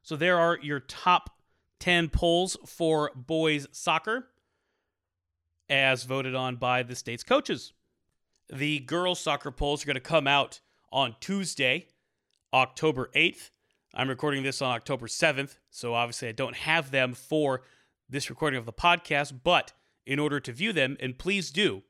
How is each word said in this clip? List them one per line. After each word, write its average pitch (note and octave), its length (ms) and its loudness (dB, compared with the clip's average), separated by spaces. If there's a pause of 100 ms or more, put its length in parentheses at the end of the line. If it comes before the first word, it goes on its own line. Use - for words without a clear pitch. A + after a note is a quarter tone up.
So - 140 -8
there E3+ 240 4
are E3+ 200 4
your D3 200 -4
top - 580 0 (420)
ten E3+ 300 2
polls F3 560 2
for D#3 500 0
boys D3+ 560 0
soccer, A3 580 -2 (1400)
as C3+ 320 2
voted C3 300 -4
on B2+ 220 -4
by B2 260 0
the B2 140 -8
state's A#2+ 280 -10
coaches. A#3 500 0 (760)
The D3 280 -2
girls E3+ 400 -2
soccer D3 320 -4
polls D3 320 -4
are C#3+ 40 -6
gonna C#3 120 -2
come D3+ 260 2
out C#3 360 2 (300)
on C3 280 0
Tuesday, E3+ 720 -2 (600)
October B2+ 640 0
eighth. E3+ 380 0 (420)
I'm C3 160 -2
recording C3+ 320 -2
this C3+ 220 -4
on B2+ 100 0
October A#2+ 340 -6
seventh, C#3 520 -2 (100)
so A#2+ 240 -6
obviously A#2 340 -2
I A2+ 40 -6
don't A#2+ 240 -6
have D#3 340 0
them C3 240 2
for C#3 480 0 (480)
this C3+ 220 -6
recording C#3 260 -2
of A#2 80 -6
the A2+ 80 -12
podcast, D3 680 2
but E3+ 300 2 (340)
in C3+ 100 -2
order D3 220 0
to B2+ 120 -8
view F#3 220 -2
them, C#3 260 0
and B2+ 200 -6
please F3+ 320 -2
do C#3 380 0